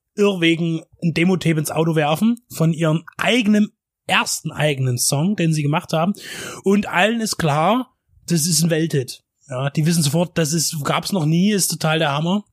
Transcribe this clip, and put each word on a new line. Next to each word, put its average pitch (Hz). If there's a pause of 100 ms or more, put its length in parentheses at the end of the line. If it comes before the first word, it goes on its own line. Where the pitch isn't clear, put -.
(160)
Irrwegen 170 (220)
ein 165
Demo-Tape 165
ins 151
Auto 160
werfen 156 (140)
von 165
ihrem 160 (140)
eigenen, 208 (400)
ersten -
eigenen 135
Song, 160
den 165
sie 156
gemacht 147
haben. 170 (500)
Und 202
allen 214
ist -
klar, 170 (340)
das 170
ist 160
ein 165
Welthit. 156 (260)
Ja, 139
die 151
wissen 170
sofort, 165
das 151
ist, 160
gab's 151
noch 165
nie, 175
ist 196
total 160
der 151
Hammer. 175